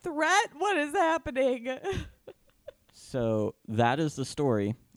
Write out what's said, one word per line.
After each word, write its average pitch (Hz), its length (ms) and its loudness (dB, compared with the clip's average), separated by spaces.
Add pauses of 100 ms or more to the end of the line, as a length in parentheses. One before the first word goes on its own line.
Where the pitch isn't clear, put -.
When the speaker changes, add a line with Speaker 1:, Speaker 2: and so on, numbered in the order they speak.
Speaker 1:
threat? 349 520 2
What 381 200 0
is 294 160 -2
happening? 262 880 0
<laughs> 381 60 -6 (1040)
Speaker 2:
So 110 600 -2 (140)
that 117 320 2
is 156 160 -2
the 135 100 -4
story, 113 480 0 (220)